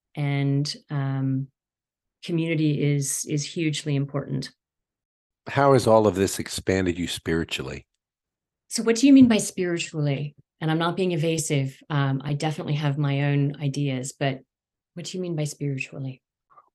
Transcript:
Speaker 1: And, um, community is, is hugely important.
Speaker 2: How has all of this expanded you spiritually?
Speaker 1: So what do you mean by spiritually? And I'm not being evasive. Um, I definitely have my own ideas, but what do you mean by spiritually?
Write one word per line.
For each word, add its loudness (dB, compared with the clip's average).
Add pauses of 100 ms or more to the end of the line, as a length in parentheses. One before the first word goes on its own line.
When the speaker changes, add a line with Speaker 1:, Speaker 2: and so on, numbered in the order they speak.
(140)
Speaker 1:
And, -2 (180)
um, -4 (760)
community 0
is, -2
is -2
hugely -4
important. -4 (1000)
Speaker 2:
How 4
has 6
all 8
of 4
this 2
expanded -2
you -4
spiritually? -6 (800)
Speaker 1:
So -6
what 2
do 4
you 8
mean 10
by 4
spiritually? -4 (260)
And -2
I'm 2
not -2
being 0
evasive. -2
Um, 0
I -4
definitely -4
have -2
my 0
own 0
ideas, -4
but -4 (540)
what -14
do -12
you -6
mean -6
by -2
spiritually? -8 (540)